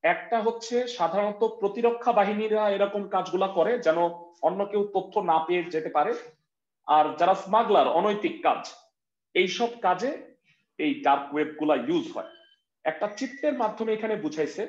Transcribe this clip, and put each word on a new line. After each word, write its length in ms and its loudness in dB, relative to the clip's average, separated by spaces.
একটা 320 -4
হচ্ছে 300 -4
সাধারণত 440 0
প্রতিরক্ষা 580 0
বাহিনীরা 440 2
এরকম 260 0
কাজগুলা 340 0
করে 140 2
যেন 120 4
অন্য 120 -2
কেউ 120 0
তথ্য 200 -4
না 160 4
পেয়ে 160 0
যেতে 220 -4
পারে। 160 2
আর 80 6
যারা 160 6
smuggler, 420 4
অনৈতিক 360 0
কাজ, 160 2
এইসব 360 0
কাজে 240 0
এই 80 0
dark 300 4
ওয়েব 160 -2
গুলা 160 2
ইউজ 160 0
হয়। 160 -10
একটা 160 -4
চিত্রের 440 -4
মাধ্যমে 340 -2
এখানে 180 -4
বুঝাইছে 440 -4